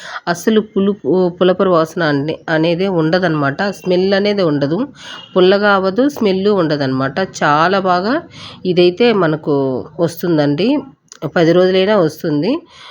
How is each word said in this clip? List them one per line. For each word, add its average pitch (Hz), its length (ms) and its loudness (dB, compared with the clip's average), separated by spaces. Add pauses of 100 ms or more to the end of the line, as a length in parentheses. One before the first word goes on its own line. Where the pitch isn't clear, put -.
(280)
అసలు 208 340 0
పులుపు, 190 680 0 (120)
పులపర 185 260 2
వాసన 170 360 0
అనే-, 147 360 -2 (100)
అనేదే 170 380 0
ఉండదన్నమాట. 160 760 0
స్మెల్ 190 500 -2
అనేది 202 300 0
ఉండదు, 151 440 -2 (500)
పుల్లగా 202 360 4
అవ్వదు, 196 360 0
స్మెల్ 196 380 -2
ఉండదన్నమాట. 147 720 0
చాలా 180 600 0
బాగా 185 420 -2 (440)
ఇదైతే 180 480 2
మనకు 147 720 -2 (140)
వస్తుందండి, 165 800 0 (560)
పది 170 160 2
రోజులైనా 185 460 2
వస్తుంది. 165 640 -2 (300)